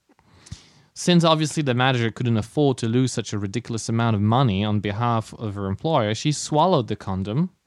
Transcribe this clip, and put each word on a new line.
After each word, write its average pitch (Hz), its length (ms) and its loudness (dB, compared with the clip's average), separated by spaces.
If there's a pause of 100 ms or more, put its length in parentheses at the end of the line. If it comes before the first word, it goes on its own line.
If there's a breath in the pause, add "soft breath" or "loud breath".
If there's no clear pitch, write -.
(920 loud breath)
Since 175 300 4
obviously 156 400 2
the 127 100 2
manager 123 380 2
couldn't 117 260 0
afford 135 420 0
to 117 80 -2
lose 120 260 2
such - 200 -6
a 107 60 -4
ridiculous 107 500 -6
amount 113 260 0
of 101 60 0
money 107 420 2
on 104 180 0
behalf 110 540 -2
of 104 200 -8
her 101 120 -6
employer, 110 460 0
she 147 180 -2
swallowed 151 560 0
the 107 80 -4
condom 101 540 -4 (180)